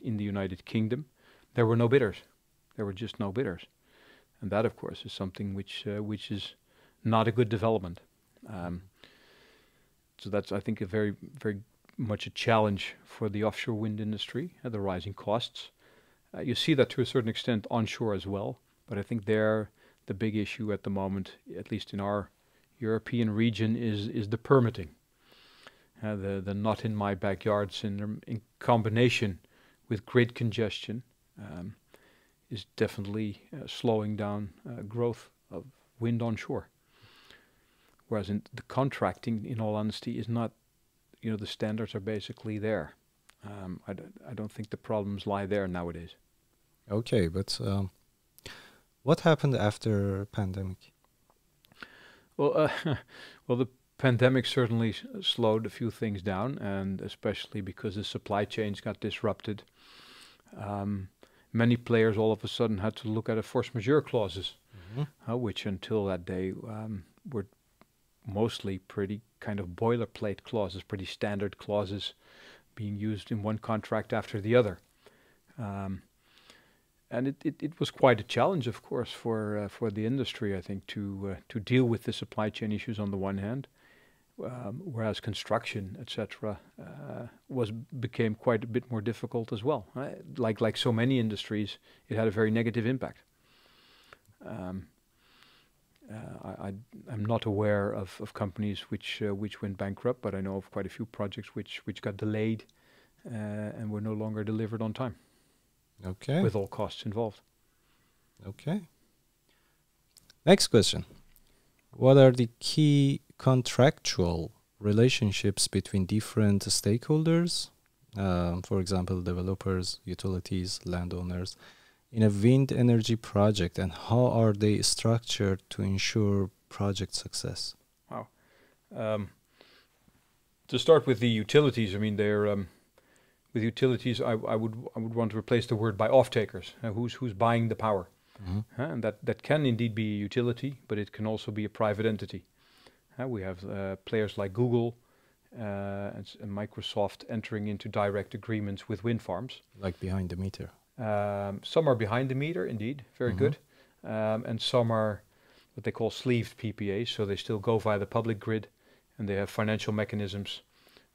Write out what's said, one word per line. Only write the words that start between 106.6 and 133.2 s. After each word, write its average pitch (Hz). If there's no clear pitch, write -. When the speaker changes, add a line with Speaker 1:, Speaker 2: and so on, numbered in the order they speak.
Speaker 1:
costs -
involved. 110
Speaker 2:
Okay. 160
Next 190
question. -
What 131
are 131
the 120
key 143
contractual 120
relationships 104
between 95
different 104
stakeholders, 156
um, 87
for 101
example, 92
developers, 90
utilities, 92
landowners, 90
in 113
a 107
wind 123
energy 117
project, 104
and 95
how 120
are 113
they 104
structured 104
to -
ensure 98
project 98
success? -
Speaker 1:
Wow. 110
Um, 107
to 131
start 151
with 123
the 120
utilities, 113
I -
mean, 104
they're, 104
um, 101